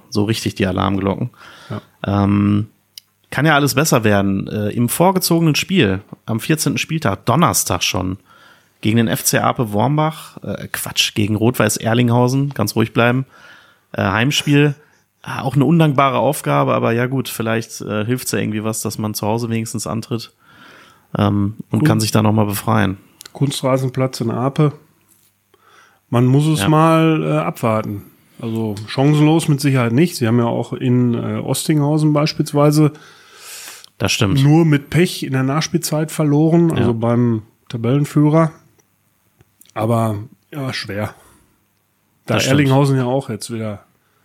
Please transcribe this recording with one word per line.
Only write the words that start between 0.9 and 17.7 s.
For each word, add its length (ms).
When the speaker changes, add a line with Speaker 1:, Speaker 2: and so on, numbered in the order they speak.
Speaker 2:
Ja. 140
Speaker 1:
Ähm, 440
kann 140
ja 120
alles 180
besser 300
werden. 420
Äh, 240
im 180
vorgezogenen 680
Spiel, 440
am 120
vierzehnten 400
Spieltag, 480
Donnerstag 560
schon, 360
gegen 160
den 100
F 160
C 140
Ape 340
Wormbach, 680
äh, 260
Quatsch, 460
gegen 200
Rot-Weiß 440
Erlinghausen, 720
ganz 260
ruhig 160
bleiben, 340
äh, 100
Heimspiel, 720
ah, 200
auch 120
eine 100
undankbare 540
Aufgabe, 560
aber 180
ja 140
gut, 220
vielleicht, 520